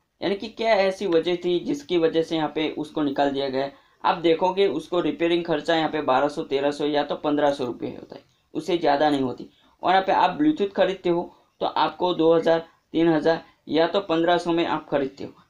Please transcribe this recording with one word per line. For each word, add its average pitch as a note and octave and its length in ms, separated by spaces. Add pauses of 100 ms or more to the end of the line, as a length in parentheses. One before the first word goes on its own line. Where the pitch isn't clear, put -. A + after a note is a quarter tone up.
(220)
यानी G3 160
कि A3 140
क्या A3+ 260
ऐसी G3 320
वजह E3+ 280
थी F3 240
जिसकी D#3 380
वजह D#3+ 240
से D#3+ 140
यहाँ D#3 140
पे D#3 260
उसको D3+ 260
निकाल C#3+ 280
दिया C3+ 180
गया? C3+ 220 (360)
आप F3+ 120
देखोगे F#3 500
उसको D#3+ 340
रिपेयरिंग E3+ 420
खर्चा E3 320
यहाँ D#3+ 140
पे D#3 120
बारह C3 260
सौ, D3+ 160
तेरह C#3 260
सौ D3 160
या D3 180
तो F3+ 120
पन्द्रह D3 360
सौ C#3 120
रुपये B2 260
होता - 260
है, - 60 (320)
उससे E3+ 240
ज़्यादा D3+ 320
नहीं C#3 120
होती। B2 260 (340)
और F3 100
यहाँ F#3+ 120
पे F#3+ 100
आप F3 240
Bluetooth D#3 360
खरीदते F#3 360
हो F3 220 (280)
तो - 60
आपको D#3+ 480
दो D#3+ 200
हज़ार, E3 320 (260)
तीन E3 160
हज़ार D#3+ 360 (240)
या D#3 200
तो G3+ 140
पन्द्रह E3+ 360
सौ E3+ 140
में E3+ 140
आप D3+ 220
खरीदते C#3 360
हो, - 80 (180)